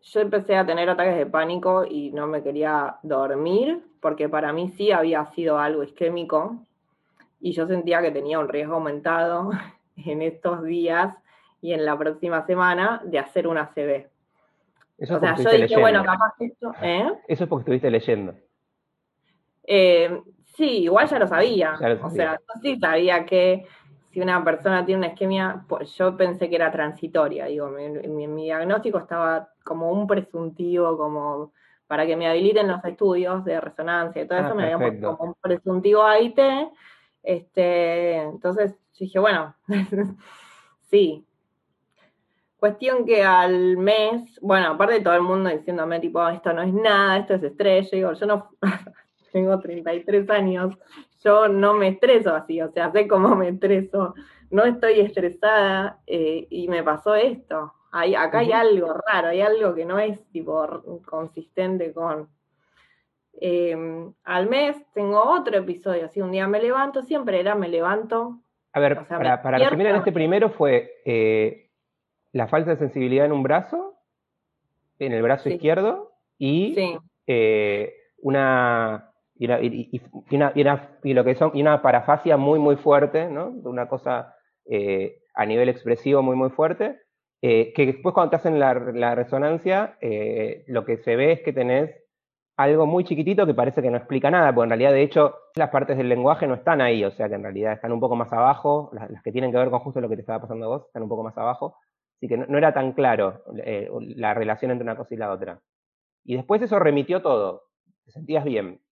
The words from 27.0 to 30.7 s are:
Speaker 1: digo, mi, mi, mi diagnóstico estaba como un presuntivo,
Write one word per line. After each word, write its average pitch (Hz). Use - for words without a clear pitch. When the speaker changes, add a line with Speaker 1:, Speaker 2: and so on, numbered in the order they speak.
Speaker 1:
digo, 147
mi, 143
mi, 151
mi 156
diagnóstico 190
estaba 165
como 165
un 202
presuntivo, 175